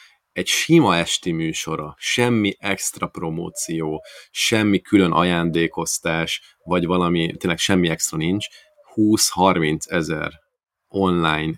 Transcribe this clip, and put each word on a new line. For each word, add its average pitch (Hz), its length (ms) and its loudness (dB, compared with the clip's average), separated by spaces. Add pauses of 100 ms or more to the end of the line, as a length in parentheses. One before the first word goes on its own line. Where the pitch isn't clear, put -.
(320)
egy 92 140 -6
sima 139 500 4
esti 85 360 -2
műsora, 80 680 -6
semmi 117 600 0
extra 98 480 -6
promóció, 82 960 -6 (260)
semmi 107 500 2
külön 95 320 4
ajándékoztás, 85 1500 -2
vagy 87 220 0
valami, 85 500 0
tényleg 87 220 -4
semmi 90 300 2
extra - 280 -4
nincs, 87 300 -2 (480)
húsz-harminc 90 960 2
ezer 80 420 -4 (560)
online 82 680 0